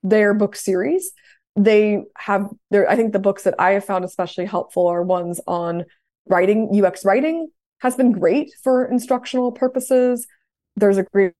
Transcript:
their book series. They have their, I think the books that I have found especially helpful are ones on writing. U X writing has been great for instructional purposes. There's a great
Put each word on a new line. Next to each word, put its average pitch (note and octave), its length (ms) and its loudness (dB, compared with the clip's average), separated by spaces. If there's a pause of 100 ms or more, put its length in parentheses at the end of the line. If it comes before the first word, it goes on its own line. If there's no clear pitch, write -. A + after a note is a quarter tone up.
their G#3 320 2
book G#3 220 -2
series. B3+ 560 -2 (440)
They G#3+ 460 2 (140)
have G3+ 320 -4 (220)
their, G3+ 200 2
I G#3 60 2
think A3+ 160 0
the G3+ 60 0
books G3 260 -2
that F#3 140 0
I F#3 140 2
have G3 120 -2
found F#3 200 -4
especially F3+ 420 -6
helpful F3+ 400 -2
are F3 160 0
ones F3 440 -2
on E3+ 380 -6 (420)
writing. G3 480 0
U G3+ 120 4
X F#3 180 -4
writing D#4 440 0 (320)
has B3+ 160 -2
been B3+ 160 4
great G3 380 0 (120)
for B3+ 240 2
instructional B3 680 -2
purposes. B3+ 720 0 (500)
There's G3 220 4
a F#3+ 60 0
great F#3+ 360 0